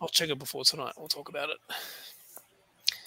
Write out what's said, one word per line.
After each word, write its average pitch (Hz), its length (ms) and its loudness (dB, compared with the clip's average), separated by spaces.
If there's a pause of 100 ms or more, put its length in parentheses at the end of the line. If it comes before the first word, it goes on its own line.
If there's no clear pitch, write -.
I'll 165 80 0
check 165 200 6
it 139 100 0
before 135 260 -6
tonight. 143 320 4
We'll 156 120 -12
talk 143 200 -2
about 147 220 -2
it. 156 60 -2 (1500)